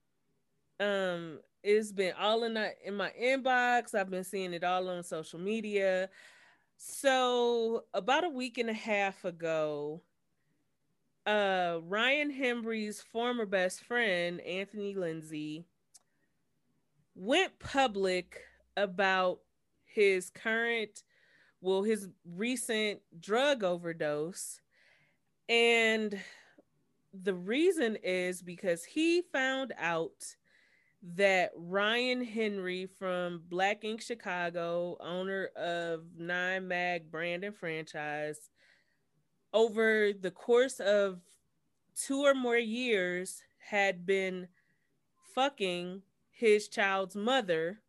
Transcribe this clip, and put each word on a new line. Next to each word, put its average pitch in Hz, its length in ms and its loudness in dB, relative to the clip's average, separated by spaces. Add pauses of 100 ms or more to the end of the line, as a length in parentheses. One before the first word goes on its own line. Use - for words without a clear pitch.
(800)
Um, 180 600 -2 (220)
it's 208 300 2
been 185 260 0
all 220 260 2
in 226 100 -2
the, 214 180 -2 (120)
in 196 100 -6
my 190 260 -2
inbox. 247 760 2
I've 190 160 0
been 185 140 -4
seeing 185 280 -4
it 170 120 -4
all 185 240 0
on 180 140 -6
social 170 360 -8
media. 196 720 0 (680)
So 240 1160 2
about 247 320 2
a 359 40 0
week 254 300 -6
and 226 120 -2
a 220 40 -2
half 202 500 -2
ago, 160 800 -2 (1200)
uh, 190 560 2
Ryan 254 500 0
Hembree's 226 680 -4
former 233 460 -2
best 185 380 0
friend, 180 560 0
Anthony 202 540 -6
Lindsay, 160 720 -6 (1500)
went 277 440 0
public 196 840 0 (360)
about 190 640 0 (440)
his 190 460 2
current, 226 720 -2 (560)
well, 190 240 2
his 208 240 0 (160)
recent 214 760 -2 (200)
drug 247 420 2
overdose. 170 1000 -4 (880)
And 226 720 4 (920)
the 190 220 -2
reason 240 680 2
is 180 400 -2
because 175 420 -2
he 339 380 2 (100)
found 269 460 -2
out 165 580 -4 (800)
that 190 380 6
Ryan 220 680 0
Henry 202 640 -4
from 180 600 -4
Black 196 360 0
Ink 220 160 -6
Chicago, 175 1000 -4
owner 185 540 -6
of 170 460 -4 (180)
Nine 180 480 -4
Mag 175 440 -2
brand 175 340 -4
and 202 100 -8
franchise, 151 960 -8 (1000)
over 214 600 4
the 190 200 -6
course 247 480 4
of 196 400 2 (760)
two 277 280 -2
or 277 120 8
more 247 220 2
years 214 840 0 (260)
had 196 360 2
been 185 440 0 (840)
fucking 185 680 -2 (280)
his 208 360 4
child's 196 480 0
mother 202 760 0